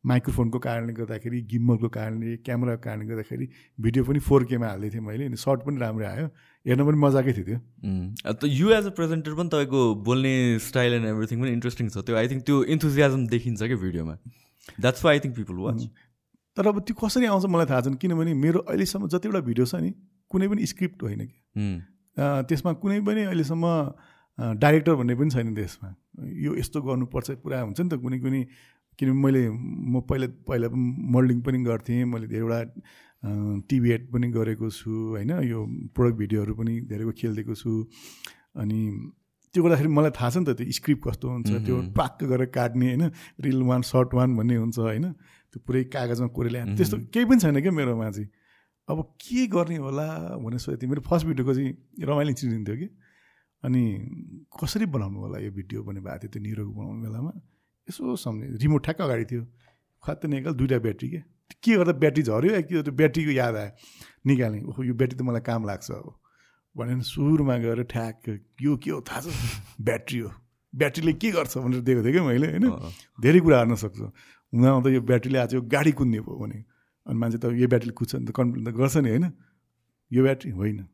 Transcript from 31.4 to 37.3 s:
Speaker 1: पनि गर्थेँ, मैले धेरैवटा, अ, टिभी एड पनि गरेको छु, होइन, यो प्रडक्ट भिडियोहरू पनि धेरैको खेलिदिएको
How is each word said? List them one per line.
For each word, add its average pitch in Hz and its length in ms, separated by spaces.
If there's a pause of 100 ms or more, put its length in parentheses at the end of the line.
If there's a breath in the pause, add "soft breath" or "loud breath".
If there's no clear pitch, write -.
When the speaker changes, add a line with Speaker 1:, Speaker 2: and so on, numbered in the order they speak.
Speaker 1:
पनि 127 220
गर्थेँ, 120 420
मैले 113 220
धेरैवटा, 113 320
अ, 104 1000 (100)
टिभी 123 200
एड 120 220
पनि 120 160
गरेको 113 420
छु, - 200
होइन, 110 400
यो 117 400
प्रडक्ट 120 460
भिडियोहरू 107 380
पनि 113 260
धेरैको 110 320
खेलिदिएको 110 420